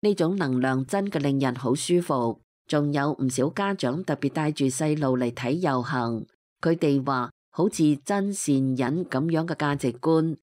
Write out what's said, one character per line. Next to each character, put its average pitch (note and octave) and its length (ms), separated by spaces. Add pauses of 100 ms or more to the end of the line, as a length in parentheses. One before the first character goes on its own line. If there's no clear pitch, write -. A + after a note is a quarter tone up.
呢 G#3 120
種 F3+ 220
能 C3 240
量 C3 240
真 G3+ 220
嘅 F#3 140
令 C#3 180
人 C3+ 160
好 B2 180
舒 F3 280
服。 B2 400 (260)
仲 D3 260
有 C#3+ 300
唔 C3 80
少 C3 200
家 G3 220
長 D#3 300
特 D3+ 140
別 C#3 140
帶 D#3 200
住 D3+ 140
細 D3+ 340
路 C3 180
嚟 B2 140
睇 A#2+ 220
遊 D3+ 280
行， A#2 460 (340)
佢 E3 140
哋 C#3+ 320
話 B2+ 240 (220)
好 F3+ 160
似 D3+ 360
真 G3+ 300
善 D3 220 (180)
忍 C3+ 320
噉 C3+ 200
樣 E3 200
嘅 E3+ 80
價 C#3+ 220
值 C3+ 160
觀 D#3+ 500